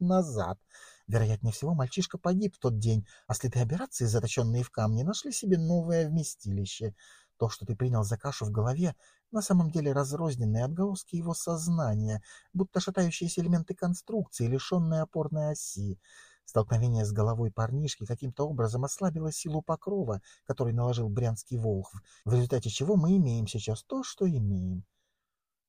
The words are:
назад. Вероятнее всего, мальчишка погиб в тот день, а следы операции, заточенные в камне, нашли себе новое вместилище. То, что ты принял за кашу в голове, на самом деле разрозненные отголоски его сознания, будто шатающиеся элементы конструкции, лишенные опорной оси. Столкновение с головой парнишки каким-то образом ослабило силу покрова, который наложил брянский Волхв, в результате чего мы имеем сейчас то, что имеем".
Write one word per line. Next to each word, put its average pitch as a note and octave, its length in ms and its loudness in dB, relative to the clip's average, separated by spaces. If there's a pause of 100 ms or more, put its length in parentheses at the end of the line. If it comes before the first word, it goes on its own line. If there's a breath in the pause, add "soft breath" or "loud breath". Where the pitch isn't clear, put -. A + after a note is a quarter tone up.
назад. D3+ 580 0 (480 soft breath)
Вероятнее A2 460 2
всего, D#3 200 -2
мальчишка D#3 440 -2
погиб F#3+ 380 0
в - 40 -20
тот A2+ 200 2
день, A2 280 2 (200 soft breath)
а A2 60 -2
следы B2 280 0
операции, D3+ 420 -2
заточенные A#2 600 2
в - 80 -6
камне, A2 340 0
нашли G#3+ 260 -4
себе F#3 260 2
новое E3 480 2
вместилище. G#2+ 880 -4 (440 soft breath)
То, A#2 100 2
что - 180 -6
ты G#2+ 120 -4
принял A#2+ 260 2
за G#2+ 140 -2
кашу - 260 -6
в G#2+ 80 -2
голове, B2+ 420 0 (380)
на A3 100 0
самом F3 300 4
деле D3 220 2
разрозненные C3+ 720 0
отголоски F#3 500 -2
его E3+ 180 -2
сознания, D3+ 880 0 (300 soft breath)
будто F#3 300 0
шатающиеся F3 580 -2
элементы E3+ 340 0
конструкции, F3+ 760 -2
лишенные D#3+ 540 0
опорной D3+ 520 -2
оси. G2+ 440 -6 (460 soft breath)
Столкновение A2+ 640 2
с G#2 80 -2
головой A2 380 2
парнишки B2 540 -4
каким-то B2 400 -4
образом A#2+ 380 0
ослабило D#3 480 -2
силу D#3 300 -4
покрова, D#3+ 600 -4 (220 soft breath)
который A#2+ 300 -2
наложил A#2+ 340 0
брянский A2+ 500 -2
Волхв, G2+ 460 -2 (220 soft breath)
в G#2+ 80 2
результате B2 360 2
чего F3 280 2
мы F3 180 6
имеем A#2 320 4
сейчас G#2+ 360 -4
то, C4+ 200 -6
что - 240 -2
имеем". G2+ 560 0 (840)